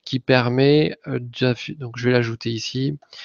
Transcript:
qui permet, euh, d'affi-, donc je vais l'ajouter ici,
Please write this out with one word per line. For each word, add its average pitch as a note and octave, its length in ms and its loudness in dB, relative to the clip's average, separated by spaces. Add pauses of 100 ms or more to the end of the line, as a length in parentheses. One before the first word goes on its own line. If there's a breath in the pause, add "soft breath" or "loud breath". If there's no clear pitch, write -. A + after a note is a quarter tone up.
qui C3 160 -4
permet, C3 760 4 (120)
euh, C3 140 -6
d'affi-, B2 560 -4
donc A#2+ 200 -12
je A#2+ 100 -2
vais B2 60 4
l'ajouter A#2 380 0
ici, C3 480 -4 (260 loud breath)